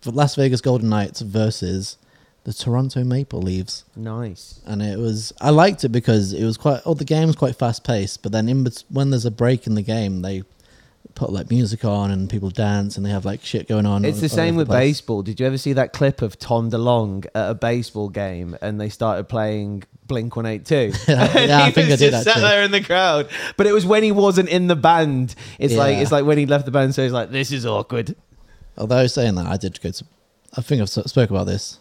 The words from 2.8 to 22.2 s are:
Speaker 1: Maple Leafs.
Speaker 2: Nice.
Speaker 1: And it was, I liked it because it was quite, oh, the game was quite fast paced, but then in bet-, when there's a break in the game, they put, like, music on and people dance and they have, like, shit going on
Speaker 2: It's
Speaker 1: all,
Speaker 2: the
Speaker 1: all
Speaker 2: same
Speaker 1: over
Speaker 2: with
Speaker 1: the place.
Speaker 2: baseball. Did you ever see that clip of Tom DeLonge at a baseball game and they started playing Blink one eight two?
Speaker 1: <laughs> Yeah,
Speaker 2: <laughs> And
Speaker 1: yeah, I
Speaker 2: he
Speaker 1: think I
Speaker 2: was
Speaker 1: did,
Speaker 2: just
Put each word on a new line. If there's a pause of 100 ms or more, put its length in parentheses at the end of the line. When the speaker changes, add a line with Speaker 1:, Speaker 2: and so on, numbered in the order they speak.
Speaker 1:
Maple
Leafs. (120)
Speaker 2:
Nice.
Speaker 1:
And
it
was,
I
liked
it
because
it
was
quite,
oh,
the
game
was
quite
fast
paced,
but
then
in
bet-,
when
there's
a
break
in
the
game,
they (720)
put,
like,
music
on
and
people
dance
and
they
have,
like,
shit
going
on
Speaker 2:
It's
Speaker 1:
all,
Speaker 2:
the
Speaker 1:
all
Speaker 2:
same
Speaker 1:
over
Speaker 2:
with
Speaker 1:
the
place. (100)
Speaker 2:
baseball.
Did
you
ever
see
that
clip
of
Tom
DeLonge
at
a
baseball
game
and
they
started
playing (240)
Blink
one
eight
two?
Speaker 1:
<laughs>
Yeah,
Speaker 2:
<laughs>
And
Speaker 1:
yeah,
I
Speaker 2:
he
Speaker 1:
think
I
Speaker 2:
was
Speaker 1:
did,
Speaker 2:
just